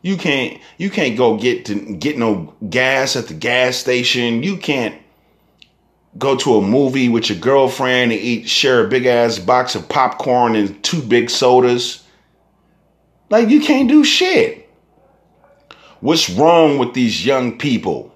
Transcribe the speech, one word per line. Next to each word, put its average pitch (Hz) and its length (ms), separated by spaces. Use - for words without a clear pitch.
You 190 160
can't, 139 440
you 196 120
can't 139 260
go 117 200
get 120 300
to, 104 80
get 139 220
no 107 360
gas 131 460
at 117 140
the 80 60
gas 123 420
station. 123 680
You 190 140
can't 131 440
go 135 180
to 131 200
a 104 60
movie 127 460
with 117 220
your 98 80
girlfriend 127 720
and 107 80
eat, 113 280
share 127 360
a 101 40
big 123 180
ass 120 320
box 123 360
of 90 140
popcorn 123 680
and 101 260
two 165 200
big 117 280
sodas. 123 720
Like, 220 180
you 294 120
can't 277 280
do 294 160
shit. - 640
What's 160 300
wrong 160 480
with 123 160
these 120 300
young 127 340
people? 95 580